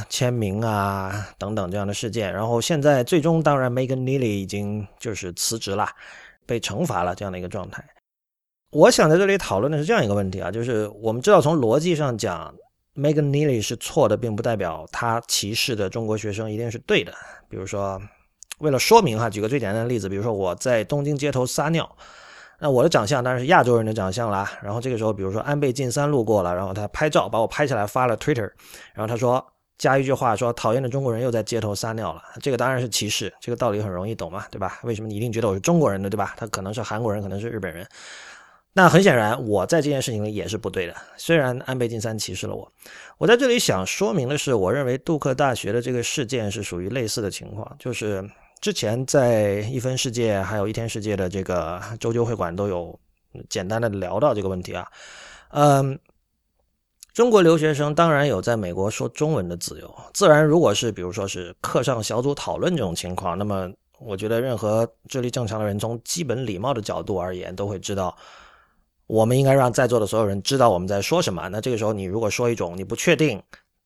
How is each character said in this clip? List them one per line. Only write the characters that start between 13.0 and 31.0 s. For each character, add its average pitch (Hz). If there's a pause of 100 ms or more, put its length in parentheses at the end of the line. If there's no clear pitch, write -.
Neely 139
是 113
错 131
的， 107
并 113
不 107
代 117
表 82
他 117
歧 104
视 117
的 98
中 113
国 107
学 107
生 110
一 107
定 117
是 113
对 190
的。 - (340)
比 -
如 95
说， 98 (580)
为 151
了 131
说 220
明 120
哈， 113
举 104
个 107
最 135
简 104
单 113
的 120
例 123
子， 95
比 98
如 101
说 117
我 95
在 117
东 143
京 147
街 143
头 127
撒 147
尿， 165 (720)
那 151
我 127
的 175
长 113
相 127
当 127
然 123
是 127
亚 165
洲 120
人 110
的 110
长 95
相 113
啦。 101 (100)
然 104
后 117
这 131
个 123
时 110
候， 110
比 98
如 95
说 107
安 147
倍 143
晋 127
三 143
路 139
过 107
了， 87
然 92
后 92
他 104
拍 156
照 147
把 113
我 110
拍 147
下 135
来 104
发 127
了 113
Twitter， 120 (420)
然 -
后 107
他 117
说， 123 (340)
加 135
一 139
句 135
话 123
说 120
，“讨 113
厌 123
的 123
中 139